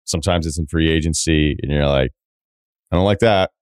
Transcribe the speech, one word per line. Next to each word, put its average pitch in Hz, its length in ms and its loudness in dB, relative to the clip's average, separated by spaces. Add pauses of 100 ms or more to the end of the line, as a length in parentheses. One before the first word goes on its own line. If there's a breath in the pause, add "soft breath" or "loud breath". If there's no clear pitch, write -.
Sometimes 85 420 -2
it's 80 100 -6
in 80 100 -6
free 80 220 0
agency, 78 720 0
and 67 80 -6
you're 73 160 0
like, 69 260 0 (800)
"I - 20 2
don't 90 80 2
like 101 160 0
that." 101 320 2 (100)